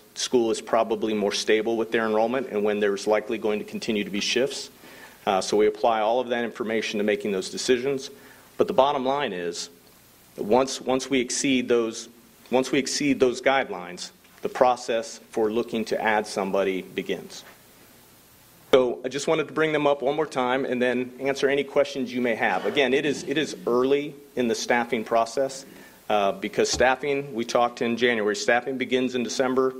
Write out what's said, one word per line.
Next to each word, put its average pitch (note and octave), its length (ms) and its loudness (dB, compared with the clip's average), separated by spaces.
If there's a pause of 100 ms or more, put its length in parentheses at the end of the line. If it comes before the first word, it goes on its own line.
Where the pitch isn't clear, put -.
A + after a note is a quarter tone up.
(140)
school A#2 380 2
is G#2+ 100 -2
probably A2 540 2
more G2+ 160 2
stable A2 460 2
with A2+ 140 -2
their A2+ 140 2
enrollment A2+ 440 0
and G#2 140 -2
when G#2 160 0
there's G2+ 280 0
likely G#2+ 320 2
going G#2+ 180 0
to G2+ 80 -8
continue G#2 380 -4
to F#2 80 -8
be G2+ 80 -4
shifts. - 500 -2 (560)
Uh, F#2+ 160 2
so G#2 160 0
we G#2+ 80 6
apply A2 360 2
all A2+ 180 2
of A#2+ 100 -2
that A#2+ 140 -2
information A2 560 -4
to G#2 40 -2
making G#2 280 0
those F#2 180 -4
decisions. B2+ 640 -2 (460)
But G2 100 2
the G#2+ 60 -4
bottom C3+ 300 2
line C3 300 -2
is, F2 360 -8 (680)
once, B2+ 420 0
once C3 300 -2
we C3+ 120 2
exceed B2 460 0
those, A2+ 400 0 (440)
once C3 200 2
we D#3 60 2
exceed C3+ 420 0
those B2 220 2
guidelines, F#2+ 720 -2 (320)
the G#2 60 -4
process A#2+ 680 0 (140)
for G#2+ 200 0
looking A2+ 340 -2
to - 140 -2
add G#2+ 280 0
somebody F#2+ 560 0
begins. - 600 -8 (1300)
So B2+ 300 4
I C3 60 -6
just C#3 180 -6
wanted D#3+ 200 2
to - 60 -16
bring D#3 180 0
them D3 160 2
up C#3+ 140 2
one C#3 140 0
more D#3 100 -2
time B2+ 400 -2
and B2 160 -2
then B2 380 0
answer C3+ 300 0
any C#3+ 140 2
questions C#3 500 -2
you B2 80 -4
may A#2+ 140 0
have. G2 300 0
Again, B2+ 280 2
it D3+ 120 2
is, C#3 180 -2
it C#3 140 -4
is C#3+ 180 -2 (100)
early C3+ 480 2 (220)
in B2 140 0
the A2 60 0
staffing A#2+ 480 0
process, A#2 640 0 (440)
uh, G2+ 240 2
because G#2+ 360 0
staffing, C#3 640 0
we A#2 120 -4
talked A#2+ 360 0
in A#2 160 0
January, A2 380 2
staffing B2 420 0
begins B2+ 380 0
in B2 80 -2
December B2+ 560 0